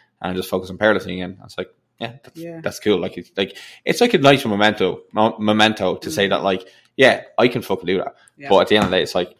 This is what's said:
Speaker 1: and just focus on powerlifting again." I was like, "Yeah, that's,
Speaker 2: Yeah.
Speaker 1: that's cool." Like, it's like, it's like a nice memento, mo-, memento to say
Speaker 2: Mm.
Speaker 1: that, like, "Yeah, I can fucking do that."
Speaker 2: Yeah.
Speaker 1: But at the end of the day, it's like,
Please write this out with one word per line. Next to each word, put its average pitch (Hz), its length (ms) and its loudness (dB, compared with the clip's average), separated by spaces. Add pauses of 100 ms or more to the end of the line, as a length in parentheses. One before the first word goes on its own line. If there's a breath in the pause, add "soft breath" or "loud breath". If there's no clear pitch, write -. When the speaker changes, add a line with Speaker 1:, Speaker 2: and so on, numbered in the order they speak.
(200 soft breath)
Speaker 1:
and 92 160 -8
just 92 140 -8
focus 92 220 -6
on 90 80 -14
powerlifting 98 340 0
again." 92 260 -10
I - 40 -20
was 98 140 -20
like, - 120 -10 (300)
"Yeah, 117 140 -12 (100)
that's, - 160 -20
Speaker 2:
Yeah. 165 240 -16
Speaker 1:
that's - 160 -8
cool." - 200 0
Like, 90 200 -8
it's - 180 -18
like, 98 180 -4 (300 loud breath)
it's - 160 -4
like 240 140 4
a - 20 2
nice 139 280 4
memento, 101 680 0
mo-, 110 260 0
memento 107 600 2
to - 140 -12
say 101 140 0
Speaker 2:
Mm. 95 60 0
Speaker 1:
that, 80 120 0
like, 95 240 -2 (300 soft breath)
"Yeah, 120 260 4 (140)
I 123 120 4
can 120 120 -4
fucking - 240 -6
do 92 140 -2
that." - 160 -8 (200 soft breath)
Speaker 2:
Yeah. - 140 -16
Speaker 1:
But 95 120 6
at 87 80 0
the 107 80 6
end 101 80 2
of 92 60 -2
the 92 60 2
day, 82 60 2
it's 73 120 -6
like, 87 240 -4